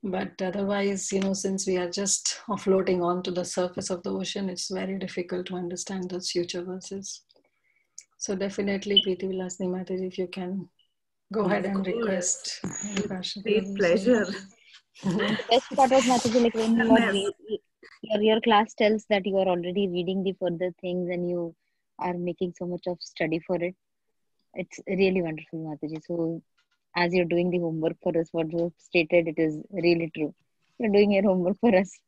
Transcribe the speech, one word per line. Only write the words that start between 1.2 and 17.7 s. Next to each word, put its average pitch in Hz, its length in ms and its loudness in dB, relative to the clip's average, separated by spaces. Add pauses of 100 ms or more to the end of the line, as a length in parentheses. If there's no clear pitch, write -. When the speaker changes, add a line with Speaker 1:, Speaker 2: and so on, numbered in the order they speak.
Speaker 1:
know, 196 120 0
since 190 340 -2
we 190 100 2
are 180 140 -2
just - 500 -2 (180)
floating 190 440 2
on 180 200 2
to 185 80 -4
the 175 140 -2
surface 180 460 -2
of 180 120 -4
the 196 100 -4
ocean, 190 360 -4
it's 180 200 -6
very 190 300 -4
difficult 185 480 -6
to 185 100 -6
understand 180 540 -6
those 180 200 -6
future 175 340 -2
verses. 190 580 -10 (960)
So - 180 -4
definitely, 196 720 0
Preeti 185 240 -2
Vilasni 185 380 -4
Mataji, 185 400 -4
if 185 100 -10
you 185 80 -2
can 180 420 -6 (640)
go 208 120 0
Speaker 2:
Of 185 80 2
Speaker 1:
ahead 202 140 0
and 196 180 -2
Speaker 2:
course. 185 120 -2
Speaker 1:
request 190 680 -4
Hari 202 420 -6
Prasad 190 380 -8
Speaker 2:
Great 208 200 2
Speaker 1:
Prabhu. 196 120 -8
Speaker 2:
pleasure. 202 480 4 (800)
Speaker 3:
The 202 340 2 (120)
best 240 260 4
part 269 160 6
was, 262 120 6
Mataji, 240 380 4
like, 233 120 4
when 226 220 4
you 226 160 4
are 220 60 -6
Speaker 2:
Yes. 226 160 2
Speaker 3:
re-, 202 460 -4 (420)